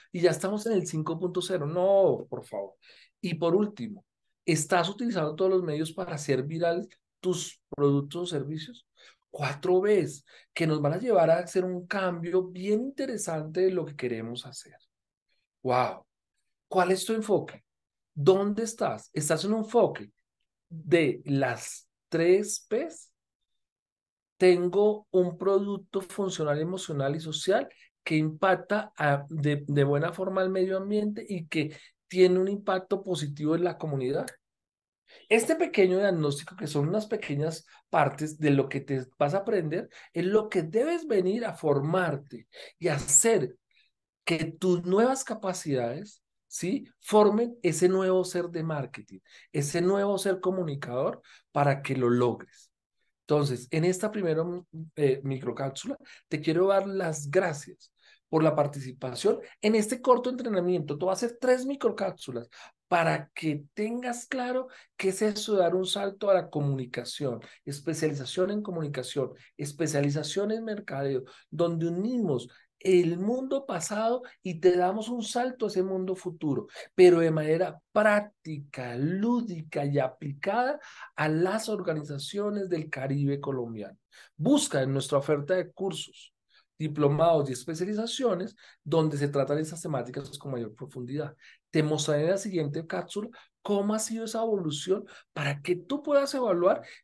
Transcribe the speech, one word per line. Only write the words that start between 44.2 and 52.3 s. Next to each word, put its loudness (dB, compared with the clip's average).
que 0
tus 0
nuevas 2
capacidades, -4
¿sí?, -6
formen 4
ese 4
nuevo 4
ser -4
de -6
marketing, -8
ese -2
nuevo 2
ser 0
comunicador -2
para 2
que -4
lo 2
logres. 0